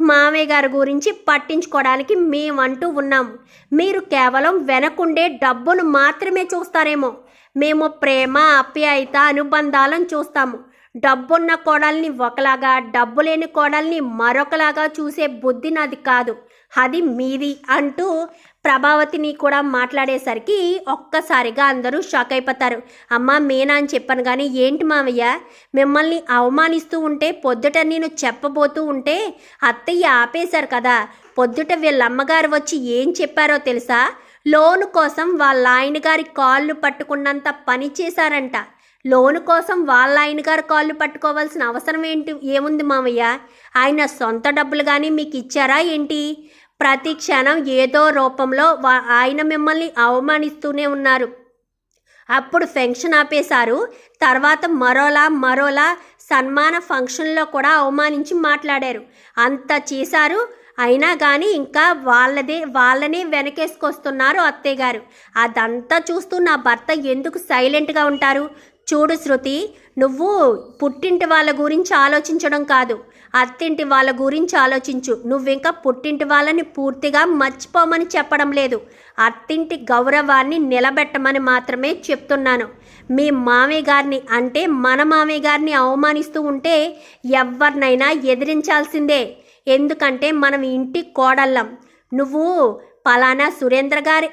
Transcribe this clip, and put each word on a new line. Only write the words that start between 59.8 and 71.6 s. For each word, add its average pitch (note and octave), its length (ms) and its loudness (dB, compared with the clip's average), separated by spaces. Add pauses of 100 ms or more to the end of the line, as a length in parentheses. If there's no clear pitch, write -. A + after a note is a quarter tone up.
చేశారు, D#4 540 0 (320)
అయినా C4+ 360 2
కానీ D4 320 2
ఇంకా D#4+ 560 0
వాళ్ళదే, C4+ 600 2
వాళ్ళనే C4+ 580 0
వెనకేసుకొస్తున్నారు C#4+ 1120 -2
అత్తయ్య C#4+ 380 0
గారు. B3+ 260 -4 (360)
అదంతా A#3 640 0 (100)
చూస్తూ F4+ 260 -4
నా F4 180 2
భర్త A#3+ 360 0
ఎందుకు C4+ 460 -4
సైలెంట్గా D4 680 0
ఉంటారు? C#4+ 640 -2 (240)
చూడు D4+ 220 2
శృతి, C#4 580 -4 (260)
నువ్వు C#4 560 2 (280)
పుట్టింటి F4 420 -2
వాళ్ళ D4+ 360 2